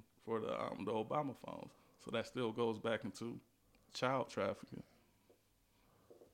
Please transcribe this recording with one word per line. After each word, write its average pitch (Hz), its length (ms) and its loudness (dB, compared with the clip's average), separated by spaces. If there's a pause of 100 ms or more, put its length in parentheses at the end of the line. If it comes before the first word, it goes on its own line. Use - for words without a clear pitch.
(240)
for 113 160 0
the, 117 120 0
um, - 320 -2
the 110 80 2
Obama 123 420 0 (100)
phones. - 280 -10 (320)
So 120 80 -8
that 113 140 2
still 120 260 0
goes 113 260 2
back 110 260 2
into 117 360 -6 (540)
child 131 340 2
trafficking. - 540 0 (1500)